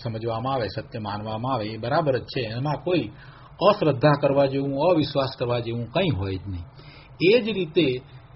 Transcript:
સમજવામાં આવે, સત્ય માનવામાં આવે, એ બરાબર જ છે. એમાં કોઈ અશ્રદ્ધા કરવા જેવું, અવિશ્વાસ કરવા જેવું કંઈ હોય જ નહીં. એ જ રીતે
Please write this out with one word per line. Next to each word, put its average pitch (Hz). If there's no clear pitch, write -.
સમજવામાં 113
આવે, 117
સત્ય 110
માનવામાં 107
આવે, 110
એ 110
બરાબર 127
જ -
છે. -
એમાં 123
કોઈ 165
અશ્રદ્ધા 151
કરવા 139
જેવું, 139
અવિશ્વાસ 143
કરવા 120
જેવું 117
કંઈ 170
હોય 95
જ 92
નહીં. 87
એ 214
જ 208
રીતે 170